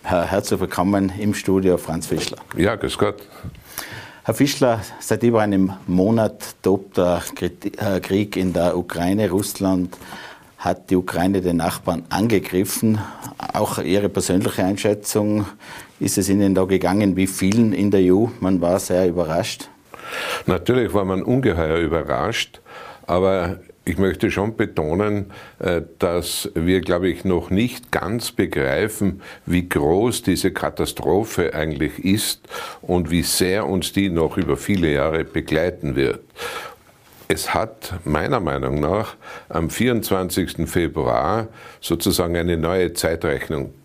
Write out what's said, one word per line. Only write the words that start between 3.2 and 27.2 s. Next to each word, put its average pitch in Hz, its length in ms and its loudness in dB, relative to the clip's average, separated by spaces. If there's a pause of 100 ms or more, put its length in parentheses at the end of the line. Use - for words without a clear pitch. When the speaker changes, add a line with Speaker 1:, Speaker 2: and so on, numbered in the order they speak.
Speaker 1:
Herr 120 100 -2
Fischler, 131 460 2 (180)
seit - 240 -2
über 117 200 4
einem 98 300 2 (140)
Monat 104 760 2
tobt 98 340 0
der 87 260 2 (120)
Krit-, - 460 -6
äh, 98 200 0
Krieg 104 360 0
in 92 180 0
der 87 220 2
Ukraine. 90 540 0
Russland 92 680 0 (600)
hat - 320 -4
die 92 60 4
Ukraine, 92 460 2
den 85 160 2
Nachbarn, 85 500 -2
angegriffen. 104 920 2 (540)
Auch - 260 0
Ihre 98 300 2
persönliche 98 560 2
Einschätzung, 104 800 0 (560)
ist - 180 0
es 95 100 2
Ihnen 98 260 4
da 95 100 4
gegangen 95 500 2
wie 92 120 2
vielen 107 460 2
in 101 180 2
der 98 100 6
E 90 100 6
U? 107 200 4 (100)
Man 92 200 2
war 87 200 2
sehr 92 260 2
überrascht. 87 640 -2 (800)
Speaker 2:
Natürlich 95 460 2
war 98 120 2
man 95 180 0
ungeheuer 85 560 2
überrascht, 78 840 -2 (460)
aber 92 520 2 (260)
ich 90 140 -2
möchte 95 320 2
schon 107 260 -2
betonen, 98 760 0 (300)
äh, 87 220 0 (160)
dass 87 560 -2
wir, 87 260 2
glaube 90 280 0
ich, - 160 -4